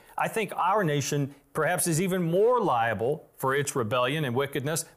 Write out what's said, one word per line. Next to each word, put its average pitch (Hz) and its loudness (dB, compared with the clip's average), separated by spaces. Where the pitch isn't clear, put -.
I 151 0
think 202 -4
our 196 0
nation 143 -2
perhaps 170 0
is 165 0
even 185 0
more 208 4
liable 117 0
for 135 0
its 139 -2
rebellion 127 0
and 120 -2
wickedness 143 -2